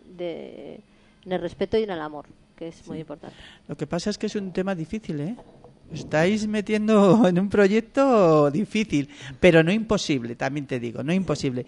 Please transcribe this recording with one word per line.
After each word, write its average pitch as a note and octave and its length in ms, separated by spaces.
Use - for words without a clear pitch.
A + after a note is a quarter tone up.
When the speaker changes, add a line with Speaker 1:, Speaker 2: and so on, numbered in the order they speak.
Speaker 1:
de, E3 640
en F3+ 80
el F3 80
respeto F#3 380
y A3 60
en G#3 60
el E3+ 100
amor, D3+ 260
que E3 120
es - 180
muy D#3+ 120
Speaker 2:
Sí. - 20
Speaker 1:
importante. - 360
Speaker 2:
Lo D3+ 100
que D3+ 100
pasa F3 240
es G3+ 80
que A3 80
es G#3 100
un F#3+ 160
tema F#3 220
difícil, D#3+ 460
¿eh? F#3+ 160
Estáis F3+ 560
metiendo G#3+ 800
<laughs> - 20
en F3 100
un G3+ 100
proyecto G3+ 1000
difícil, D3+ 580
pero E3 220
no E3+ 100
imposible, E3 640
también C3+ 300
te C3 120
digo, A#2+ 240
no D#3 120
imposible, C#3+ 540